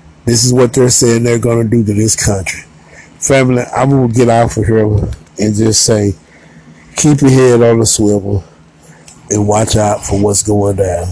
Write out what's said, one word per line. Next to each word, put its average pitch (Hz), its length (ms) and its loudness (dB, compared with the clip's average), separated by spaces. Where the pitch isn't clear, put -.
This 117 180 0
is 123 120 0
what 123 180 2
they're 123 160 2
saying 120 360 0
they're 120 140 0
gonna 117 300 -2
do 117 160 0
to 104 80 -2
this 107 240 -2
country. - 460 -6
Family, 127 440 0
I'm 127 140 0
gonna 131 240 2
get 120 160 2
off 117 300 2
of 101 80 -2
here 110 180 2
and - 720 -4
just 107 320 0
say, 104 260 0
keep 147 280 2
your 135 80 4
head 127 320 4
on 117 160 4
the 110 80 0
swivel 101 580 -2
and 104 180 -2
watch 107 280 0
out 104 280 -2
for 98 160 -4
what's 101 220 0
going 101 340 -2
down. 92 360 -4